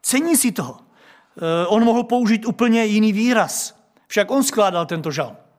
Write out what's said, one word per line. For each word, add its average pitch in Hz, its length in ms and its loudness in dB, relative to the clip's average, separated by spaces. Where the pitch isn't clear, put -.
cení 311 340 0
si 233 160 0
toho. 131 280 -8
Eh, 170 300 -2
on 214 180 2
mohl 233 180 2
použít 233 440 0
úplně 226 380 0
jiný 214 280 2
výraz, 220 680 -2
však 208 240 0
on 269 140 2
skládal 180 420 0
tento 160 240 -6
žalm. 135 260 -6